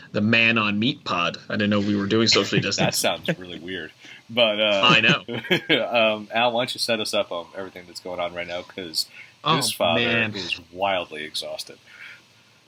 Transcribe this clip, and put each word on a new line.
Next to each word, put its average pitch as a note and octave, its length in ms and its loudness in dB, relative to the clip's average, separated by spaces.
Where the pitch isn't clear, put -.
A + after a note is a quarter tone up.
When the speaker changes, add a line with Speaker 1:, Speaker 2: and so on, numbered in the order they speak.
Speaker 1:
the G#2+ 100 -2
Man A2+ 360 4
on G#2 220 0
Meat C#3 240 -2
pod. F2 340 -2
I B2 40 -8
didn't G#2 160 2
know G#2 120 4
we G2+ 140 0
were G2 120 0
doing A2 200 4
socially G2+ 340 2
Speaker 2:
<laughs> - 0 -
Speaker 1:
distanced. F#2+ 400 0
Speaker 2:
That E2+ 240 0
sounds E3 140 -2
really F2+ 200 -12
weird. E2+ 320 -10
But, A2 300 2
uh, G#2 240 4
Speaker 1:
I A#2 180 8
know. A#2+ 180 4
Speaker 2:
<laughs> A#2 960 0
um, G#2 180 -10
Al, A#2 200 2
why A#2 80 0
don't B2+ 120 -4
you - 60 -10
set A2+ 200 0
us G#2 140 -6
up G#2 180 -2
on F2 240 -6
everything F#2 300 -12
that's E2+ 140 -18
going F2+ 200 -8
on F2 140 -4
right F2 140 -8
now? F2 160 -8
'Cause E2 440 -8
Speaker 1:
Oh, D#3+ 100 2
Speaker 2:
this C3+ 140 -2
father G#2+ 300 2
Speaker 1:
man. A2+ 340 0
Speaker 2:
is F2+ 240 -6
wildly F2 520 -4
exhausted. D2+ 540 -12